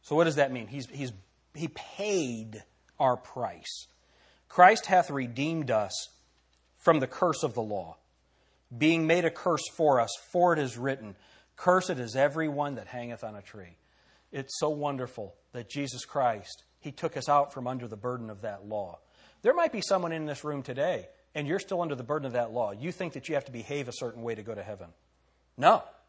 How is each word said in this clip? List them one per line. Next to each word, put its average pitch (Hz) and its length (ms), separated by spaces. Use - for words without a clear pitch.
So 147 120
what 165 80
does 156 120
that 139 160
mean? 117 160
He's, 123 220
he's, 139 220
he 156 140
paid 123 960
our 127 180
price. - 720
"Christ 196 380
hath 180 240
redeemed 139 600
us 107 400
from 160 220
the 131 80
curse 165 360
of 120 120
the 120 60
law, 98 360
being 160 300
made 170 180
a 160 60
curse 160 420
for 143 260
us, 117 120
for 175 220
it 156 60
is 123 180
written, 123 380
'Cursed 180 320
is 123 260
everyone 143 600
that 107 120
hangeth 120 360
on 107 120
a 101 60
tree.'" 90 340
It's - 280
so 156 100
wonderful 135 680
that 120 160
Jesus 135 360
Christ, 117 580
he 143 100
took - 240
us 139 140
out 143 240
from 123 120
under 123 220
the 107 80
burden 117 340
of 101 120
that 101 260
law. 101 320
There 240 120
might 339 180
be 208 100
someone 180 300
in 160 140
this 143 180
room 143 200
today, 135 440
and 147 140
you're 180 120
still 185 220
under 151 140
the 123 80
burden 147 220
of 120 80
that 117 180
law. 110 200
You 127 200
think 175 220
that 135 160
you 151 60
have 135 100
to 127 80
behave 127 340
a 117 60
certain 117 300
way 117 120
to 104 80
go 110 100
to 101 80
heaven. 90 280
No. 160 240